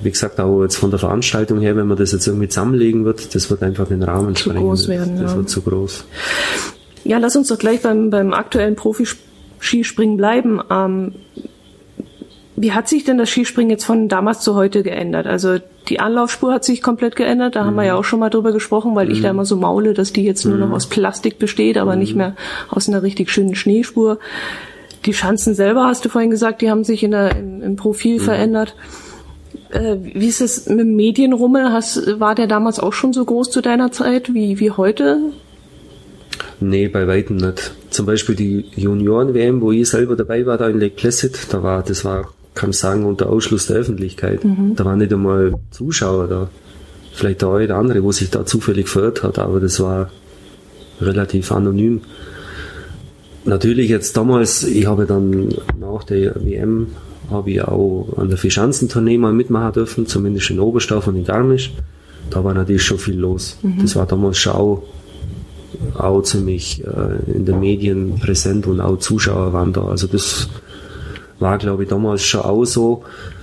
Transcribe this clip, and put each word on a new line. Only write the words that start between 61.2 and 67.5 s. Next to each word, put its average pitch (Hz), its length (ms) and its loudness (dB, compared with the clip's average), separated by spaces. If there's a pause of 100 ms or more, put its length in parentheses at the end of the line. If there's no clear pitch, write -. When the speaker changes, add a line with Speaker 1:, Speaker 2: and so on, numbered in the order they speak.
Speaker 1:
Garmisch. 127 480 2 (580)
Da 92 120 0
war 95 120 0
natürlich 95 280 2
schon - 160 0
viel 92 200 -4
los. 90 440 -4
Speaker 2:
Mhm. 190 200 0
Speaker 1:
Das 202 140 2
war 92 100 2
damals 95 320 0
schon - 160 0
auch, 98 280 2 (1160)
auch 98 240 2
ziemlich, 95 640 -2
äh, - 520 -4
in 98 80 0
den 95 160 2